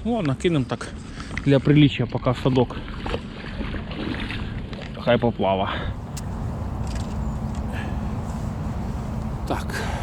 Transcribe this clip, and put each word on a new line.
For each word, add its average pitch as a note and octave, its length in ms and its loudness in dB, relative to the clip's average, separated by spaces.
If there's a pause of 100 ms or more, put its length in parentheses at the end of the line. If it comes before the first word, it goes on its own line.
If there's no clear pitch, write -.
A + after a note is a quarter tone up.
Ну A3+ 80 2
ладно, D#3 280 2
кинем D#3 240 4
так - 220 -4 (580)
для C#3 140 8
приліччя C#3+ 460 8
поки B2 260 0
в - 60 0
садок. B2+ 380 4 (2250)
Хай A#2+ 180 6
поплава. G2+ 560 2 (3750)
Так. - 180 -2 (380)